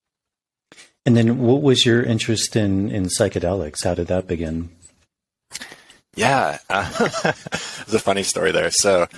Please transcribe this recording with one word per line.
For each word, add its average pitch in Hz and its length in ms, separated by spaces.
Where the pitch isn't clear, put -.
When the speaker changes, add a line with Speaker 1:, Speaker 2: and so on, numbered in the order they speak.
Speaker 1:
And 120 100
then 117 220
what 131 240
was 131 240
your 117 160
interest 113 540
in, 101 340
in 101 140
psychedelics? 90 800
How 90 100
did 85 140
that 92 180
begin? 82 440
Speaker 2:
Yeah, 117 420
uh, 98 300
<laughs> - 20
it's - 920
a 107 60
funny 98 240
story 90 260
there. 82 220
So 92 340